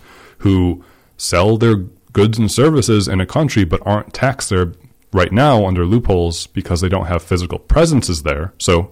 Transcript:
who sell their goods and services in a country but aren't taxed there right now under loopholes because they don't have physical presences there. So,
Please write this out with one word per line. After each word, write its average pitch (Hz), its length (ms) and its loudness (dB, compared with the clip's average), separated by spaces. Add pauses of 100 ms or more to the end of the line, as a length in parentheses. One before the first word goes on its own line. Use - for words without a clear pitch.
(400)
who 90 440 0 (340)
sell 101 400 0
their 113 180 2 (380)
goods 110 260 2
and 104 120 0
services 117 560 2
in 95 140 -2
a 92 40 -4
country 131 380 0
but 87 220 -4
aren't 104 280 -4
taxed - 360 -4
there 90 240 -2 (380)
right 90 200 0
now 120 340 4
under 90 200 0
loopholes 90 640 0
because 87 340 -4
they 92 80 0
don't 92 180 -2
have 85 140 -2
physical 87 380 -4
presences 131 640 0
there. 76 340 -6
So, 92 340 0